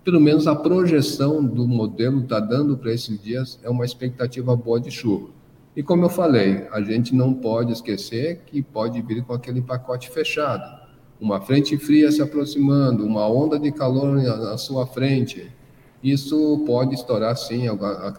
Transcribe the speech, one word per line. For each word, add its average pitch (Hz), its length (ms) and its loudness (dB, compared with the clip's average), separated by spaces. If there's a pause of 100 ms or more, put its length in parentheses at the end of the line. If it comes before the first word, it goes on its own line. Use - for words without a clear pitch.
pelo 175 180 4
menos 151 280 6
a 151 80 4
projeção 156 880 2
do 120 240 0
modelo 117 560 0
tá 117 160 -2
dando 135 360 0
pra 127 160 -4
esses 113 300 -6
dias, 123 400 -6
é 120 80 -6
uma 123 140 0
expectativa 123 720 -2
boa 117 240 0
de - 100 -8
chuva. 101 380 -2 (480)
E 151 80 -4
como 175 200 4
eu 175 40 4
falei, 120 640 2
a 107 100 -4
gente 113 320 0
não 127 180 4
pode 120 400 -2
esquecer 117 720 -6
que 147 160 -6
pode 120 420 -4
vir 117 200 -4
com 123 100 -10
aquele 123 300 -4
pacote 127 480 -8
fechado. 143 540 -2 (560)
Uma 101 200 -2
frente 143 380 2
fria 147 320 4
se 151 100 2
aproximando, 139 840 2
uma 107 220 0
onda 147 280 2
de 147 140 0
calor 139 460 0
na, 123 200 2
na 110 220 -6
sua 131 260 -4
frente. 127 680 -2 (500)
Isso 151 640 2
pode 131 300 0
estourar, 117 420 -2
sim, 123 300 -4
a, 110 60 -2
a, 98 360 -6 (100)